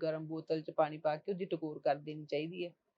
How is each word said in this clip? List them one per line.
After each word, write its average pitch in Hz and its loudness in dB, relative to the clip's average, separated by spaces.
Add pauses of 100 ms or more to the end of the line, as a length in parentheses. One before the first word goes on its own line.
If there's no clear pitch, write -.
ਗਰਮ 160 0
ਬੋਤਲ 160 -2
'ਚ 156 -8
ਪਾਣੀ 151 4
ਪਾ 156 2
ਕੇ 175 -4
ਉਹਦੀ 190 -2
ਟਕੋਰ 160 -4
ਕਰ 147 4
ਦੇਣੀ 151 -8
ਚਾਹੀਦੀ 165 -2
ਹੈ, 175 -6 (280)